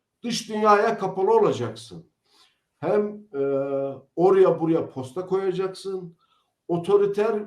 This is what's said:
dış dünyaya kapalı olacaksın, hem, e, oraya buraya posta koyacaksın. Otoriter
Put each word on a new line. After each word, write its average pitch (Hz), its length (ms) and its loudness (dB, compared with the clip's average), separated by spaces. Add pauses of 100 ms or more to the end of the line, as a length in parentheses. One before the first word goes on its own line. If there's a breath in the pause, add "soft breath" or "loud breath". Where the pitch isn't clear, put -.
(220)
dış - 260 -6
dünyaya 214 500 2
kapalı 190 400 2
olacaksın, 117 680 -2 (720 soft breath)
hem, 208 420 -2 (140)
e, 139 80 -2 (760)
oraya 180 440 4
buraya 160 280 0
posta 139 380 -10
koyacaksın. 190 920 -4 (520)
Otoriter 202 800 0